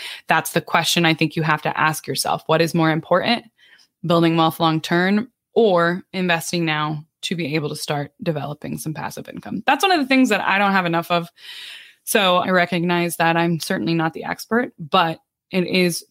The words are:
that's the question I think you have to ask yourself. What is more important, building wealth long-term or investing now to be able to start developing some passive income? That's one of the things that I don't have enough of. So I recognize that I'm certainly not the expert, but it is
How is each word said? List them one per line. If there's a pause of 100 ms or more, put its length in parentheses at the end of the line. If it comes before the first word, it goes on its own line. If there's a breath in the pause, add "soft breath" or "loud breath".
(280 loud breath)
that's
the
question
I
think
you
have
to
ask
yourself.
What
is
more
important, (600 soft breath)
building
wealth
long-term (220)
or
investing
now (160)
to
be
able
to
start (100)
developing
some
passive
income?
That's
one
of
the
things
that
I
don't
have
enough
of. (760 loud breath)
So
I
recognize
that
I'm
certainly
not
the
expert,
but (300)
it
is